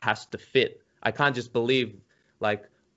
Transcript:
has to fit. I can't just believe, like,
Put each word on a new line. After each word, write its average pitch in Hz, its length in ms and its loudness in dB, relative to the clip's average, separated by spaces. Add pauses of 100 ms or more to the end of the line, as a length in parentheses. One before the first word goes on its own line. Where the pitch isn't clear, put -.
has - 260 -2
to - 100 -14
fit. - 440 0 (220)
I 110 80 0
can't 143 240 0
just 117 180 -8
believe, 123 340 0 (520)
like, 104 220 -2 (360)